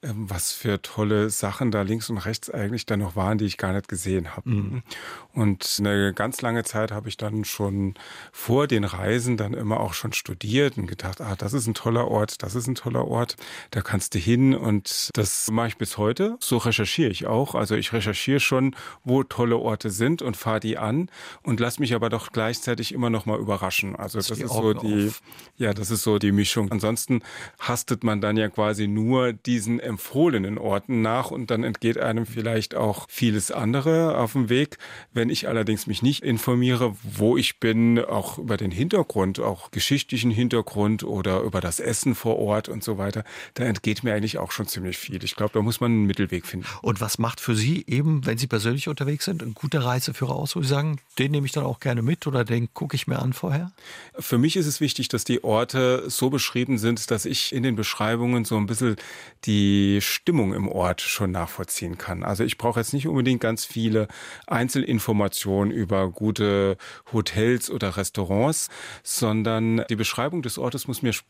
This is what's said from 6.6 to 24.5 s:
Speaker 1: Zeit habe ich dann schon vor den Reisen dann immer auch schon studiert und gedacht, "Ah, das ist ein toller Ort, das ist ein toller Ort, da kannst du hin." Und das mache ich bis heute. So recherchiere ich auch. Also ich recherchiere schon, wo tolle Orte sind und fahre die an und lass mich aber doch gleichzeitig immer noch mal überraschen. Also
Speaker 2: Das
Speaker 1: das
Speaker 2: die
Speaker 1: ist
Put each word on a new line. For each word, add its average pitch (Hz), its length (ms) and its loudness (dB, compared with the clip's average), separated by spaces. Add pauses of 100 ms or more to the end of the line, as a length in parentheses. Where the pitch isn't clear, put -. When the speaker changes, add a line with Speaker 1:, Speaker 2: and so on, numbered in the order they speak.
Speaker 1:
Zeit 110 280 -2
habe 107 160 -6
ich - 80 -8
dann 107 300 -4
schon 98 480 -2 (360)
vor 135 360 2
den 113 180 2
Reisen 107 540 0
dann 107 160 -2
immer 107 260 -2
auch 104 140 -2
schon - 180 -6
studiert 117 640 0
und 101 100 -4
gedacht, 92 360 -8
"Ah, 104 120 -4
das 104 200 -4
ist 123 120 0
ein 113 60 0
toller 120 360 0
Ort, 107 340 0
das 98 120 -8
ist 117 120 -4
ein 123 80 -2
toller 123 340 -2
Ort, 120 280 -2 (340)
da 110 100 -2
kannst - 340 -2
du 107 40 2
hin." 120 360 6
Und - 600 0
das - 360 0
mache 117 180 0
ich - 100 -8
bis - 180 -4
heute. 151 440 0
So - 180 2
recherchiere 113 500 2
ich - 180 -4
auch. 117 280 0
Also 107 200 2
ich 110 200 -2
recherchiere 110 440 0
schon, 131 380 2 (260)
wo 131 200 4
tolle 120 340 2
Orte 110 320 0
sind 117 320 2
und 123 220 -4
fahre 110 160 0
die 110 180 -2
an 131 320 0 (360)
und 113 160 0
lass 120 180 0
mich 123 160 2
aber 113 160 2
doch 113 220 -4
gleichzeitig 117 600 -2
immer 120 180 0
noch 113 160 0
mal 107 120 0
überraschen. 98 560 -2
Also 101 240 -6
Speaker 2:
Das 98 80 -2
Speaker 1:
das 107 120 -4
Speaker 2:
die - 60 -4
Speaker 1:
ist 117 80 -4